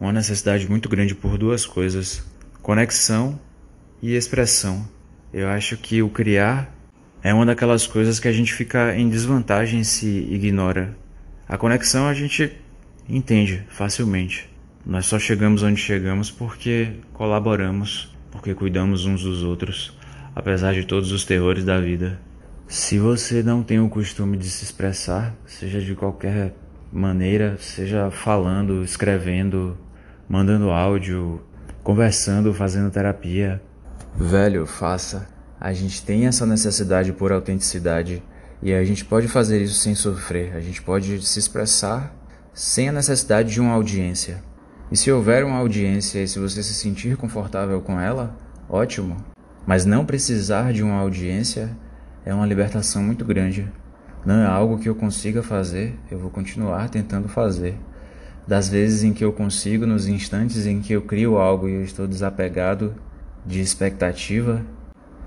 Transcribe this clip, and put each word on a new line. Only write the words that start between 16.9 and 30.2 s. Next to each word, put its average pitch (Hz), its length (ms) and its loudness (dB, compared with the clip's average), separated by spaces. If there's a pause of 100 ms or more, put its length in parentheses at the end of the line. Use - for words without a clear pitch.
colaboramos, 104 1040 0 (140)
porque - 240 -6
cuidamos 92 500 0
uns 95 180 0
dos 90 200 -2
outros, 87 520 -4 (400)
apesar 95 380 0
de 92 140 0
todos 98 260 0
os 101 140 -2
terrores 92 360 4
da 92 160 2
vida. 90 400 -2 (480)
Se - 320 -2
você 117 440 2
não 117 200 2
tem 110 180 2
o 110 100 4
costume 101 480 -2
de 92 100 -4
se - 160 -8
expressar, 98 800 -4
seja 95 340 -6
de 98 160 -4
qualquer 98 600 -2 (360)
maneira, 95 680 2
seja 98 520 -4
falando, 95 720 0
escrevendo, 92 960 0 (500)